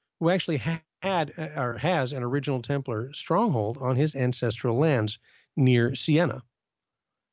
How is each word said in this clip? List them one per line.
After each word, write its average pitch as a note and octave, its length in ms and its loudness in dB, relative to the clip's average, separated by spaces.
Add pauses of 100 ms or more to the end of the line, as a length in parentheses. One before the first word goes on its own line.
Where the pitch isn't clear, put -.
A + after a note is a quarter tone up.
(180)
who E3 100 2
actually E3+ 300 0
ha-, D#3+ 240 -4 (200)
had, F3 360 0
uh, D#3+ 180 -8
or A#2+ 220 -4
has C#3+ 340 0
an C3 100 -6
original C3 380 -2
Templar C3 540 -4
stronghold B2+ 640 0
on B2+ 160 0
his D3+ 180 0
ancestral B2 640 -2
lands B2+ 400 2 (380)
near B2 380 6
Siena. D3+ 480 0 (920)